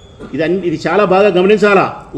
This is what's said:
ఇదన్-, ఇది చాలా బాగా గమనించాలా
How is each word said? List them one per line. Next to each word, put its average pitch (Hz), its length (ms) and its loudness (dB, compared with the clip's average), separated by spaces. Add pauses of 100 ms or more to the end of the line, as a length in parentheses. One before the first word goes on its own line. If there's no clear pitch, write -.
(340)
ఇదన్-, 165 340 -4
ఇది 160 180 -4
చాలా 190 260 0
బాగా 196 240 4
గమనించాలా 196 480 2 (340)